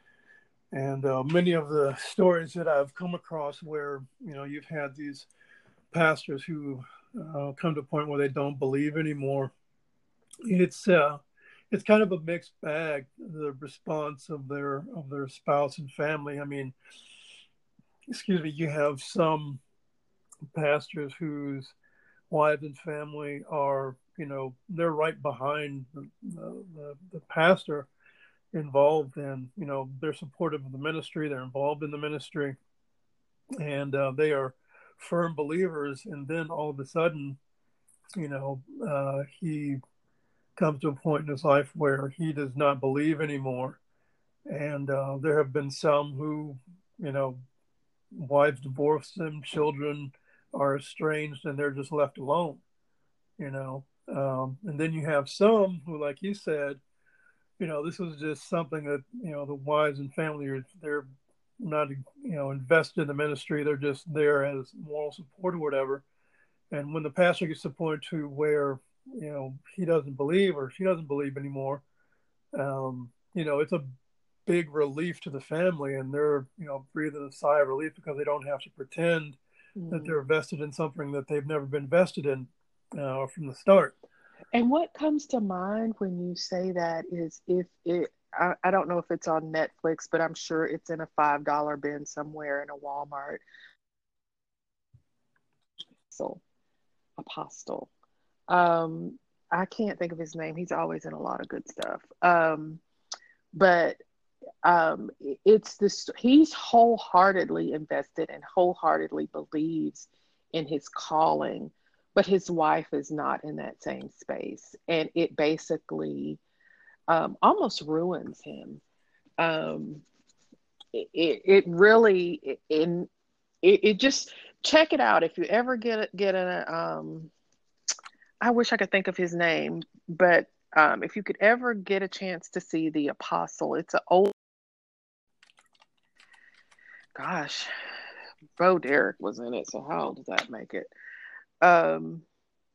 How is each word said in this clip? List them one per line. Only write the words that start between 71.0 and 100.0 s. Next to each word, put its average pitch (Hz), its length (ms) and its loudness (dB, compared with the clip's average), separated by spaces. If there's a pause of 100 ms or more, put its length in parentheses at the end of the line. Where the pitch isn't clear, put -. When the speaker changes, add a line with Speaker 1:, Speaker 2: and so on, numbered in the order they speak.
Speaker 1:
believe 139 300 -4
anymore, 139 460 -6 (760)
um, 131 520 -6 (240)
you 170 100 -4
know, 147 160 0
it's 151 120 0
a 160 120 -2 (640)
big 175 240 2
relief 147 500 -2
to 170 100 -12
the 139 100 -8
family, 156 540 0
and 135 180 -6
they're, 143 340 2 (120)
you 170 80 -12
know, 139 280 -10
breathing 147 340 -6
a - 40 -14
sigh 147 280 2
of 139 80 4
relief 151 260 -4
because 147 220 -10
they 147 80 -4
don't 143 220 -2
have 143 140 -6
to - 100 -18
pretend 156 680 -2 (400)
that 170 260 -6
Speaker 2:
Mm. 151 40 -10
Speaker 1:
they're 156 160 -2
vested 151 380 0
in 147 120 -8
something 147 400 -6
that 143 160 -4
they've 147 180 -2
never 147 200 -2
been 139 200 -4
vested 165 400 2
in, 131 220 -2 (500)
uh, 135 280 -4
from 156 200 -10
the 131 80 -8
start. 190 420 6 (560)
Speaker 2:
And 240 180 4
what 320 240 2
comes 302 340 0
to 247 120 0
mind 208 580 -2
when 185 200 -4
you 175 160 -6
say 185 380 -4
that 170 400 -2
is 170 340 -6
if 180 200 2 (180)
it, 170 260 0 (220)
I, 175 220 2 (100)
I 180 60 4
don't 180 180 2
know 175 100 0
if 165 120 -6
it's 170 180 -4
on 160 240 -2
Netflix, 160 580 -2
but 165 100 2
I'm 165 140 -2
sure 160 300 -2
it's - 260 -6
in 160 100 -6
a 160 140 -6
five 147 300 2
dollar 147 320 0
bin 147 300 -6
somewhere 147 560 -6
in 143 80 -14
a 147 60 -14
Walmart. 143 640 -10 (2750)
So, - 320 -10 (800)
Apostle. - 680 -10 (600)
Um, 170 720 2 (340)
I 180 140 0
can't 202 320 -6
think 170 140 -4